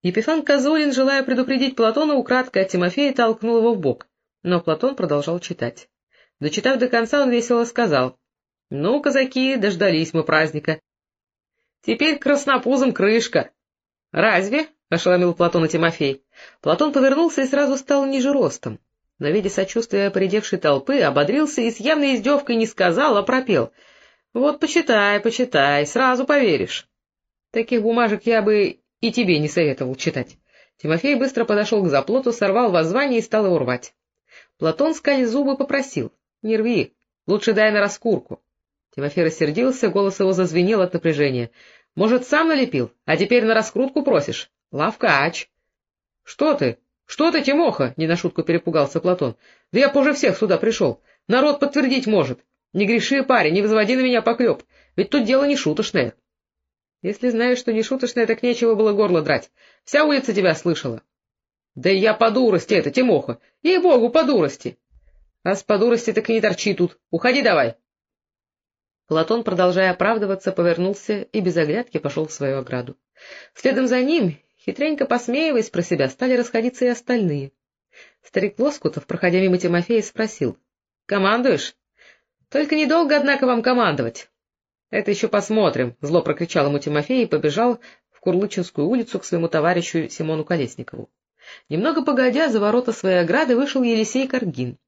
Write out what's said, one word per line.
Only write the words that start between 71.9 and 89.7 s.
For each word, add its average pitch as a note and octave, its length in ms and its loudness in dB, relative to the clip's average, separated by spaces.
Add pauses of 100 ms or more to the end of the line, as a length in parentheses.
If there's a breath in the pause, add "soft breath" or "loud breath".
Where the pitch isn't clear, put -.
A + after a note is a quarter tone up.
пошёл D3+ 300 -4
в - 40 -14
свою C3+ 260 -4
ограду. B2+ 380 -8 (580 loud breath)
Следом C4 340 0
за B3+ 140 0
ним, C4 360 0 (260)
хитренько C#4+ 400 -2
посмеиваясь B3 640 -2
про F3 120 -4
себя, D#3+ 260 -2
стали B3+ 260 -2
расходиться A#3+ 500 -2
и B3 40 2
остальные. F#3+ 640 -2 (720 soft breath)
Старик - 360 -4
Лоскутов, B3 480 -4
проходя F3 340 0
мимо F#3 180 2
Тимофея, F3 440 0
спросил: G#3+ 540 -6 (500)
«Командуешь?» G3+ 680 0 (760 soft breath)
«Только D4 260 0
недолго, D4+ 400 2
однако, C#4 300 0
вам A#3+ 160 2
командовать». F3+ 680 -2 (600)
«Это G3+ 200 -2
ещё G3+ 180 -2
посмотрим», — F#3 720 0
зло D#3 220 0
прокричал D#3 440 -2
ему C#3+ 120 0
Тимофей D3+ 460 0
и - 20 -4
побежал F3+ 540 0 (300 loud breath)
в - 100 -20
Курлычинскую F3+ 640 -2
улицу A3+ 320 -2
к - 60 -8
своему E3 240 -2
товарищу E3+ 600 -2